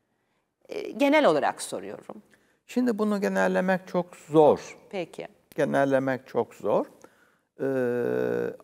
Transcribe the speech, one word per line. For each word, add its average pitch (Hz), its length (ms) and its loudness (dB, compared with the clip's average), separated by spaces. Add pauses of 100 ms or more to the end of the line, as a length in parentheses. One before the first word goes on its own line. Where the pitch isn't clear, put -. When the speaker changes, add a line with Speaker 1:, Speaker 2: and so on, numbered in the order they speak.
(680)
Speaker 1:
Ee, - 120 -10 (100)
genel 277 340 2
olarak 135 360 2
soruyorum. 104 600 -12 (460)
Speaker 2:
Şimdi 247 320 -2
bunu 208 220 -2
genellemek 185 640 0
çok - 280 -4
zor. 147 640 4 (120)
Speaker 1:
Peki. 170 380 -10 (280)
Speaker 2:
Genellemek 135 720 0
çok - 280 -4
zor. 160 300 -2 (760)
Ee, 123 920 -2 (100)